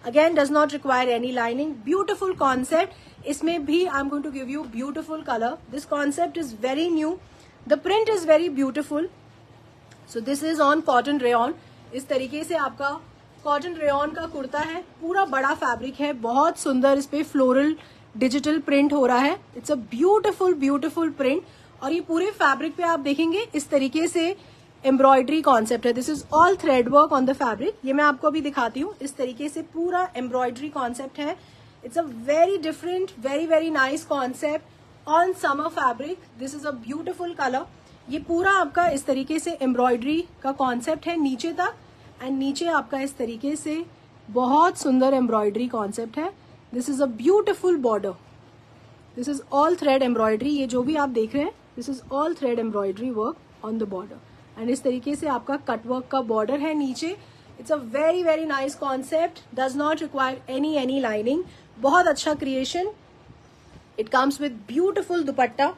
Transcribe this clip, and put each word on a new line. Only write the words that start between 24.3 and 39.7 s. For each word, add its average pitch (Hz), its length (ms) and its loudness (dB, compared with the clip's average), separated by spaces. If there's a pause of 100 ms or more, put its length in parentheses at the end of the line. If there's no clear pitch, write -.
एम्ब्रॉयडरी 269 580 6
कॉन्सेप्ट 233 440 4
है। 240 80 4
This 254 200 -4
is 277 100 -8 (140)
all 359 260 8
thread 254 300 4
work 302 240 8
on 262 100 4
the 277 140 0
fabric। 247 420 -2
ये 262 80 -2
मैं 294 120 4
आपको 294 220 2
अभी 302 140 2
दिखाती 262 400 -2
हूँ, 403 220 -6
इस 269 140 -10
तरीके 254 320 -6
से 320 140 -8
पूरा 359 540 -2
एम्ब्रॉयडरी 254 520 -4
कॉन्सेप्ट 269 500 -8
है। 302 180 -6 (500)
It's 320 160 -4
a 320 40 -4 (220)
very 349 380 4
different, 359 500 -4 (100)
very, 294 280 -2
very 320 240 2
nice 269 340 0
concept 294 1080 -6
on 359 160 2 (120)
summer 302 240 -2 (100)
fabric। 277 480 -4 (140)
This 277 180 -10
is 294 60 -8
a 277 100 -6 (100)
beautiful 330 560 -8
color। 262 220 -2 (460)
ये 302 80 -6 (100)
पूरा 359 320 2
आपका 339 280 0
इस 277 180 -4
तरीके 269 320 -2
से 339 240 -6
एम्ब्रॉयडरी 254 600 0 (200)